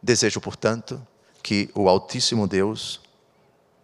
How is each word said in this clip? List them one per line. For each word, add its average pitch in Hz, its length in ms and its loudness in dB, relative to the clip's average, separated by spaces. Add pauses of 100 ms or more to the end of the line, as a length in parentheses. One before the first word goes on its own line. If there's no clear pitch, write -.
Desejo, 110 380 2
portanto, 113 600 -4 (400)
que 101 340 -2
o 101 140 4
Altíssimo 104 600 2
Deus 98 520 -2 (840)